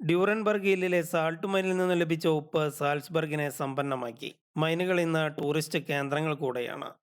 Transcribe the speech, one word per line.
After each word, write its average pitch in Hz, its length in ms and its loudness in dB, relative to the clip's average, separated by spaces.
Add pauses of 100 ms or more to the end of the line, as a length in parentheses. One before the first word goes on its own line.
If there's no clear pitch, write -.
ഡ്യൂറൻബർഗ് 208 560 2
ഹില്ലിലെ 185 400 2
സാൾട്ട് 165 440 -2
മൈനിൽ 190 300 0
നിന്ന് 180 240 2
ലഭിച്ച 165 260 0
ഉപ്പ് 156 480 0
സാൽസ്ബർഗിനെ 147 760 -2
സമ്പന്നമാക്കി. 135 840 -4 (220)
മൈനുകൾ 175 440 2
ഇന്ന് 160 420 0
ടൂറിസ്റ്റ് 156 360 0
കേന്ദ്രങ്ങൾ 143 560 -2
കൂടെയാണ്. 131 560 -4 (160)